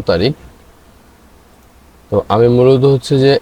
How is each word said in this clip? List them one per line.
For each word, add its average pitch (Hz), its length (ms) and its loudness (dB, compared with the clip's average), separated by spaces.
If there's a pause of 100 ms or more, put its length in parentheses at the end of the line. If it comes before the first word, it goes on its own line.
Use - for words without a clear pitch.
তারিখ। 98 240 -2 (1800)
তো 104 40 -6 (140)
আমি 113 180 0 (100)
মূলত 127 260 2 (100)
হচ্ছে 135 200 -4 (100)
যে 135 80 2 (100)